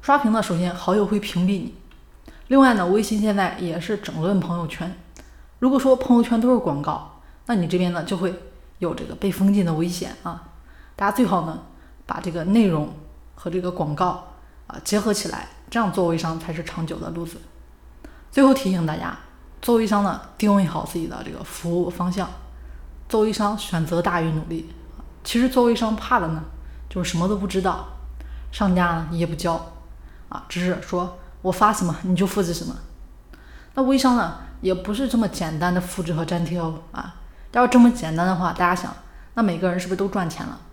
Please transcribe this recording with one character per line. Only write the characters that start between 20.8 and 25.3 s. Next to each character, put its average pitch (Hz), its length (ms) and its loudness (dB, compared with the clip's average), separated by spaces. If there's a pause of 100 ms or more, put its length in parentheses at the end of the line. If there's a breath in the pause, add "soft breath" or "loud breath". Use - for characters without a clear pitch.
自 - 140 -6
己 165 80 -4
的 - 160 -10
这 - 80 -12
个 - 140 -12
服 170 360 -2
务 180 80 0
方 180 220 -2
向。 180 180 -2 (800 soft breath)
做 220 120 2
微 214 120 4
商， 208 240 0
选 165 300 -2
择 170 140 0
大 175 220 2
于 160 80 0
努 156 180 -4
力。 160 240 -8 (520)
其 - 160 0